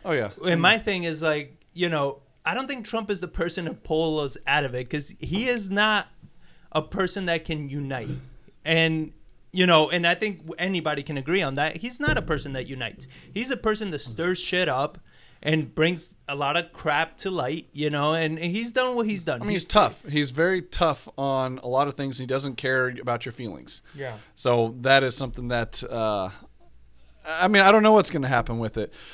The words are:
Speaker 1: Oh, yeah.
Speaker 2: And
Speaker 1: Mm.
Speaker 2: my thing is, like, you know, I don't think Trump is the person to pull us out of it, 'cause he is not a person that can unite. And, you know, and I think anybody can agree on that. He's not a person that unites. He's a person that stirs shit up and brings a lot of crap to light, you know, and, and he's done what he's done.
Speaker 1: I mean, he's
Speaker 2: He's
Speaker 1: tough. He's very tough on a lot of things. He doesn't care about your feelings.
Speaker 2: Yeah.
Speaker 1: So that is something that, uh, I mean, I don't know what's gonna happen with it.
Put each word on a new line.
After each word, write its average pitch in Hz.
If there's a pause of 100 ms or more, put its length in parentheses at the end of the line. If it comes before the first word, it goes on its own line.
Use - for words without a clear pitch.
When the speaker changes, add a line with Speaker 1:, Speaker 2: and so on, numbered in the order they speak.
Speaker 1:
Oh, 185
yeah. 120 (160)
Speaker 2:
And 170
Speaker 1:
Mm. -
Speaker 2:
my 196
thing 208
is, 160
like, 151 (160)
you 175
know, 143 (240)
I 160
don't 254
think 262
Trump 220
is 190
the 175
person 175
to 156
pull 156
us 139
out 143
of 123
it, 127
'cause -
he 202
is 214
not 208 (600)
a 156
person 185
that 165
can 151
unite. 135 (540)
And, 160 (380)
you 180
know, 156
and 170
I 170
think 180 (180)
anybody 160
can 143
agree 156
on 135
that. 151
He's 240
not 302
a -
person 143
that 131
unites. 127 (260)
He's 240
a 269
person 214
that 151
stirs 165
shit 180
up 139 (420)
and 151
brings 165 (100)
a 143
lot 143
of 170
crap 156
to 190
light, 151
you 147
know, 147
and, 160
and 170
he's 233
done 254
what 233
he's 202
done. 135
Speaker 1:
I -
mean, -
he's 180
Speaker 2:
He's -
Speaker 1:
tough. 175
He's 147
very 175
tough - (100)
on 131
a -
lot 131
of 139
things. 135
He 131
doesn't 131
care 131
about 123
your 123
feelings. 92 (140)
Speaker 2:
Yeah. 131 (180)
Speaker 1:
So 120
that 135
is 131
something 123
that, 117
uh, 107 (960)
I 165
mean, 202
I 190
don't 214
know 214
what's 208
gonna 143
happen 117
with 113
it. 104 (200)